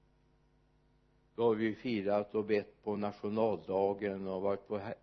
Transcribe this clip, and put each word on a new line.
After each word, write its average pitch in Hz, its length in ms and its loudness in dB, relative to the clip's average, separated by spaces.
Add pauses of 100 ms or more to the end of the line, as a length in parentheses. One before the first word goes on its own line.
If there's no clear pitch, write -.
(1400)
då 117 80 0
har 117 120 6
vi 110 200 0
firat 104 600 0
och 107 100 0
bett 104 380 -2
på 104 120 -2
nationaldagen 101 1300 0
och 95 140 -4
varit 98 260 -2
på 107 100 -6
Hä-, 101 260 -8